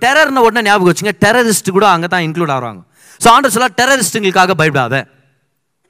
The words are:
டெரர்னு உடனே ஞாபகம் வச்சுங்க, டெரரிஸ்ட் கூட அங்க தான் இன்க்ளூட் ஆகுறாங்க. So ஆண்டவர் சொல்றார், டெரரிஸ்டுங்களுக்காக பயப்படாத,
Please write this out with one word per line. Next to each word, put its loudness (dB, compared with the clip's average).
டெரர்னு 2
உடனே 2
ஞாபகம் 2
வச்சுங்க, -4
டெரரிஸ்ட் 0
கூட 2
அங்க 0
தான் -2
இன்க்ளூட் -4
ஆகுறாங்க. -8
So 4
ஆண்டவர் 2
சொல்றார், -4
டெரரிஸ்டுங்களுக்காக 0
பயப்படாத, -2